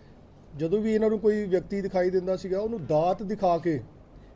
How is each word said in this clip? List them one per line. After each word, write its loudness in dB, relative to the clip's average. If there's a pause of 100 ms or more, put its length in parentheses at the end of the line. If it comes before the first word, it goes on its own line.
(580)
ਜਦੋਂ 0
ਵੀ 0
ਇਹਨਾਂ 4
ਨੂੰ 0
ਕੋਈ 2
ਵਿਅਕਤੀ -2
ਦਿਖਾਈ 0
ਦਿੰਦਾ 0
ਸੀਗਾ, -4
ਉਹਨੂੰ -6
ਦਾਤ 2
ਦਿਖਾ 0
ਕੇ -2 (560)